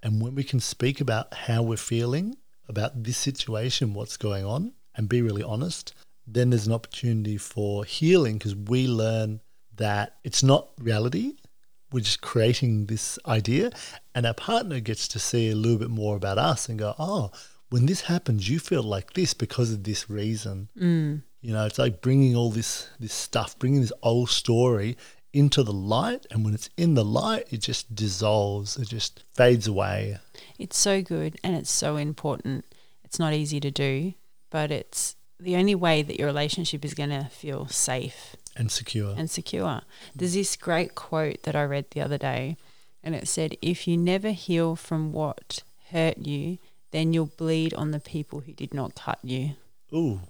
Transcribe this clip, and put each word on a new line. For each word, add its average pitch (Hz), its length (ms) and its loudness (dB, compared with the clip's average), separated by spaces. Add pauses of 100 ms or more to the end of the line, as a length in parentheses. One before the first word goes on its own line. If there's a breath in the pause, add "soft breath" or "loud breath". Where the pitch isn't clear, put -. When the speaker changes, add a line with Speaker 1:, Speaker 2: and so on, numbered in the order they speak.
Speaker 1:
And 107 180 2
when 123 140 -4
we 135 100 -2
can 131 160 0
speak - 400 -2
about 120 340 -2
how 117 280 0
we're 113 140 0
feeling 127 600 -2 (320)
about 110 360 -4
this 120 140 -2
situation, 117 760 -2
what's 107 220 -8
going 98 280 -2
on, 147 280 -2 (240)
and 110 120 -2
be 120 140 4
really 107 200 0
honest, 123 500 -6 (340 soft breath)
then 123 240 4
there's 110 160 4
an 113 60 4
opportunity 113 640 -2
for 101 480 -4
healing 156 540 4
'cause 101 160 -4
we 113 320 0
learn 110 540 0 (360)
that 104 480 -2
it's - 180 0
not 135 260 6 (100)
reality. 123 540 0 (600)
We're 127 80 0
just - 200 0
creating 113 680 4
this - 400 -6
idea, 123 440 2 (440 loud breath)
and 120 120 0
our 117 80 0
partner 196 460 -2
gets 110 280 -4
to - 100 -6
see 113 320 2
a 110 60 0
little 110 220 4
bit 117 120 -2
more 104 260 -2
about 98 220 0
us 139 300 2
and 110 100 -6
go, 107 200 -4
"Oh, 160 320 -2 (400 loud breath)
when 123 160 4
this 185 160 2
happens, 113 460 0
you 147 100 0
feel 151 240 0
like 104 320 -4
this 180 200 0
because 117 380 0
of 101 120 -6
this 104 260 -4
reason." 104 580 -4 (100)
Speaker 2:
Mm. 160 440 0 (180)
Speaker 1:
You 117 120 -6
know, 107 140 2
it's 107 120 -4
like 123 220 2
bringing 131 360 6
all 120 140 4
this, - 360 -4 (120)
this 110 140 -8
stuff, - 460 -4
bringing 135 240 4
this 110 100 0 (100)
old 117 280 4
story 117 680 2 (360 loud breath)
into 143 320 6
the 107 80 -2
light, 117 580 0
and 110 140 0
when 107 100 2
it's - 220 -8
in 170 180 6
the 117 100 6
light, 139 460 0
it 117 80 -4
just - 360 -4
dissolves, 101 800 0
it 120 120 -4
just - 360 -6 (100)
fades 123 320 8
away. 98 520 -2 (400 loud breath)
Speaker 2:
It's - 200 -4
so 196 240 4
good 160 400 -4
and 185 140 0
it's - 140 -4
so 151 260 0
important. 147 680 -4 (380 soft breath)
It's - 160 -10
not 156 160 2
easy 151 260 0
to 143 100 -2
do, 139 440 0 (360)
but 151 200 -2
it's - 460 -6 (240)
the 180 160 0
only 196 180 4
way 165 280 4
that 147 160 -4
your 147 100 2
relationship 147 560 -2
is 139 100 -6
gonna 143 340 -4
feel 143 400 -10
safe - 680 -4 (200)
Speaker 1:
And 117 140 -2
secure. 104 480 -4
Speaker 2:
and 160 100 -4
secure. 175 540 -4 (320 loud breath)
There's 175 200 -2
this 196 220 0
great 170 380 -2
quote - 480 -4
that 151 140 -2
I 147 80 2
read 143 260 -4
the 147 100 -6
other 143 160 -2
day, 135 400 -4 (460 soft breath)
and 160 140 -4
it - 100 -8
said, 160 340 -2
"If - 280 -2
you 170 80 4
never 185 340 2
heal 165 460 0
from 156 360 -4
what - 520 -6 (260)
hurt 160 340 2
you, 147 340 -4 (340 soft breath)
then 160 200 2
you'll 160 140 2 (100)
bleed 160 380 0
on 151 160 -2
the 151 100 -2
people 147 420 -8
who 123 100 -16
did - 200 -10
not 135 220 -4
cut - 300 -8
you." 131 320 -4 (360)
Speaker 1:
Ooh. 147 380 0